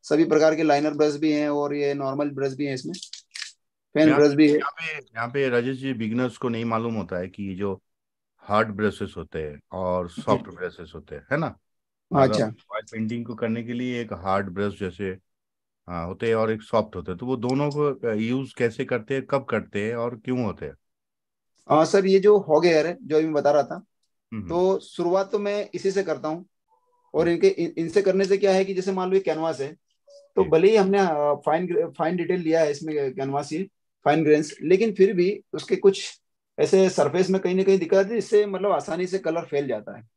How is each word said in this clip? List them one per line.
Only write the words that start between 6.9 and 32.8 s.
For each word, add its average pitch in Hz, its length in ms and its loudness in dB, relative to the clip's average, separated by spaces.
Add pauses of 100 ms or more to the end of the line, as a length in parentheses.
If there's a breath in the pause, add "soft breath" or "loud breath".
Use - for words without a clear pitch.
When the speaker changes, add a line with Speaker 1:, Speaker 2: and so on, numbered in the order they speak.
Speaker 2:
होता 95 240 -6
है 92 100 -6
कि 101 140 -14
ये 95 120 -8
जो 98 280 -6 (560)
hard 107 300 0
brushes 101 480 -4
होते 80 260 -10
हैं 73 180 -12 (120)
और 90 360 -4
Speaker 1:
जी। - 140 -14
Speaker 2:
soft 104 220 0
brushes 85 500 -12
होते 76 200 -16
हैं, 71 180 -16
है 143 60 -2
ना? 160 80 -2
Speaker 1:
हाँ, - 760 -4
Speaker 2:
मतलब 127 80 4
Speaker 1:
अच्छा। 110 160 0
Speaker 2:
oil 107 360 -12
painting 113 440 -8
को 120 80 -10
करने 113 280 -4
के 117 100 -10
लिए 123 280 -6
एक 113 120 -10
hard 95 380 -2
brush 98 300 -4
जैसे, 95 280 -6 (800)
हाँ, 87 180 -8
होते 113 220 -6
हैं 113 60 2
और 110 160 0
एक 110 120 -4
soft 110 340 -2
होते 87 140 -10
हैं, 87 80 -8
तो 123 80 -10
वो 131 100 -2
दोनों 131 340 -2
को, 139 380 -2
अ, 110 40 0
यूज़ 117 460 -4
कैसे 117 260 -2
करते 123 300 -4
हैं, 135 120 -6
कब 139 180 -2
करते 104 400 -4
हैं 113 120 -4
और 120 200 -6
क्यों 123 280 -4
होते 87 220 -6
हैं? 71 80 -14 (960)
Speaker 1:
हाँ 156 140 4
सर, 190 220 2
ये 190 120 6
जो 208 200 6
hog 156 280 4
hair 160 200 6
है, 175 160 -6
जो 147 140 -2
अभी 156 80 4
मैं 160 100 -2
बता 143 160 4
रहा 147 120 6
था, 120 120 -4
Speaker 2:
हम्म, - 640 -16
हम्म। 90 100 -10
Speaker 1:
तो 185 300 2
शुरुआत 190 540 -2
तो 220 60 -2
मैं 202 360 -4
इसी 185 160 -2
से 190 120 -2
करता 156 260 -4
हूँ 170 180 -6 (680)
और 156 80 2
Speaker 2:
हम्म। 170 100 2
Speaker 1:
इनके, 170 160 4
इन-, 170 300 -2
इनसे 165 240 0
करने 196 220 2
से 196 120 2
क्या 196 160 2
है 190 120 4
कि 196 100 -4
जैसे 190 180 -4
मान 185 160 -2
लो 185 60 0
ये 196 60 4
canvas 160 400 -2
है, - 160 -8 (600)
तो 190 60 4
Speaker 2:
जी। 165 80 2
Speaker 1:
भले 165 200 6
ही 220 60 6
हमने, 196 220 4
अ, 147 480 2
fine 165 200 0
ग्रे-, 170 320 -2
fine 170 180 0
detail 175 240 -2
लिया 160 200 2
है 151 100 2
इसमें 147 440 -4